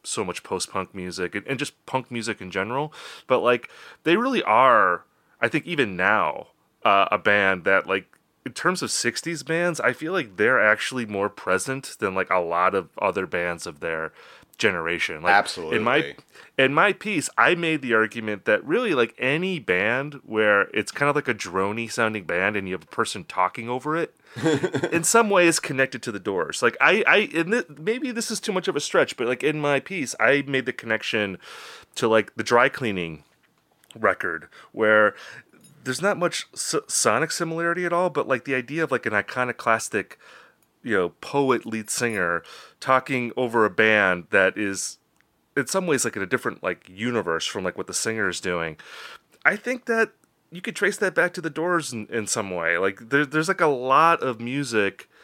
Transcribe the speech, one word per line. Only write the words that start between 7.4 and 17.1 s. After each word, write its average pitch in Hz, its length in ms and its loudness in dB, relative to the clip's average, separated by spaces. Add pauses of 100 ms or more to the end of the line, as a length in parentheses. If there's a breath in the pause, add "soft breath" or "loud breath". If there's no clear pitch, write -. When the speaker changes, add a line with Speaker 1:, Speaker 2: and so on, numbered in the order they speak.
Speaker 1:
that, 95 220 2
like, 95 200 -2 (380)
in 123 80 -12
terms 180 300 -4
of 131 80 -4
sixties 143 520 -4
bands, 165 380 -2
I 123 140 2
feel 156 180 -8
like 120 240 -6
they're 117 240 4
actually 110 460 0
more 101 240 -2
present 113 680 -4
than, 98 160 -2
like, 95 140 -2
a 92 120 2
lot 90 340 2
of 90 240 -2
other 95 260 0
bands 87 420 -4
of 76 140 -12
their 80 320 -6 (460 loud breath)
generation. 85 640 -2
Like, 92 100 4
Speaker 2:
Absolutely. 98 460 2
Speaker 1:
in 107 40 -2
my, 120 320 0 (440 loud breath)
in 135 160 4
my 190 180 4
piece, 190 460 -6